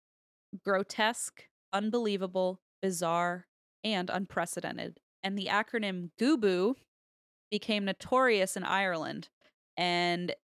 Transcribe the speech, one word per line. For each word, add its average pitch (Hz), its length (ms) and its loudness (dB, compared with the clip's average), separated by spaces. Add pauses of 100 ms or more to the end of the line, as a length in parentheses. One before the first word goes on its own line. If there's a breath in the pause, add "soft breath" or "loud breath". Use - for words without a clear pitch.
(640)
"grotesque, 208 840 -2 (240)
unbelievable, 190 880 0 (200)
bizarre, 175 680 0 (360)
and 190 260 -2
unprecedented." - 880 -4 (240)
And 196 140 -4
the 190 100 -4
acronym 196 640 -2 (100)
gubu 220 560 4 (720)
became 208 360 -2
notorious 208 720 2
in 185 60 -6
Ireland, 170 680 -2 (480 soft breath)
and 175 680 0